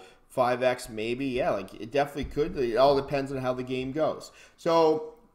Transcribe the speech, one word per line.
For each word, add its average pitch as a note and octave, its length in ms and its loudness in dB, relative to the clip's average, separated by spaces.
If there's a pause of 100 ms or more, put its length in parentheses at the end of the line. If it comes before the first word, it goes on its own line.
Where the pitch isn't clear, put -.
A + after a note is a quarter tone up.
(280)
five B2 340 0
X B2+ 280 0
maybe. A#2 360 -4
Yeah, C3+ 240 -2
like, G2 240 -4
it A2+ 160 -12
definitely C#3+ 360 -2
could. D3 300 -2
It A#2+ 200 -2
all C#3 200 6
depends C#3 360 -2
on C3+ 80 -6
how B2+ 160 -2
the B2+ 80 -8
game B2+ 280 -6
goes. C#3+ 400 -2 (260)
So, D#3+ 580 2 (200)